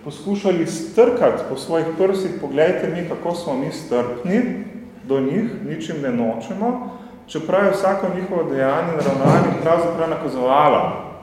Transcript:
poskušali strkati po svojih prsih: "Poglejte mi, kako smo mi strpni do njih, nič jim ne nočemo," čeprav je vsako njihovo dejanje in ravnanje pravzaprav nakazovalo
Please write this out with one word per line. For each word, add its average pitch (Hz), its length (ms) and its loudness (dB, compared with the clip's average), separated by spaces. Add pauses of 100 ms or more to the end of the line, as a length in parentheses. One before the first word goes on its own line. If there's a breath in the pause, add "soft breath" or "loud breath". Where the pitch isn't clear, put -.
poskušali 180 600 0
strkati 175 840 2
po 131 60 -4
svojih 160 300 -2 (120)
prsih: 190 320 2 (100)
"Poglejte 156 540 2
mi, 175 140 -6
kako 165 260 -4
smo 139 200 -4
mi 143 180 -2
strpni 180 920 -2 (400)
do 135 160 2
njih, 131 300 0 (160)
nič 160 220 -6
jim 151 140 -6
ne 127 100 -2
nočemo," 120 840 -4 (280 loud breath)
čeprav 175 380 0
je 190 60 4
vsako 190 440 0
njihovo 180 360 -2
dejanje 139 420 0
in 151 80 -2
ravnanje 139 640 2
pravzaprav 165 480 2
nakazovalo 135 1000 2 (100)